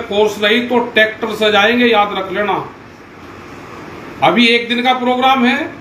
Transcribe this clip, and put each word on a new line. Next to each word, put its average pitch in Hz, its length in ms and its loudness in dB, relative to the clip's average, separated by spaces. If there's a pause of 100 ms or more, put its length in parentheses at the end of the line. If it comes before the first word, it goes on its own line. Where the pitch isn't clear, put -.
फोर्स 208 380 0
रही 214 220 2
तो 240 180 0
ट्रैक्टर 214 540 0
से 214 180 0
जाएंगे, 233 340 4
याद 208 280 2
रख 185 180 -4
लेना। 202 320 -2 (1600)
अभी 185 260 4
एक 233 200 0
दिन 240 140 -2
का 254 120 2
प्रोग्राम 247 500 2
है। 277 260 0 (100)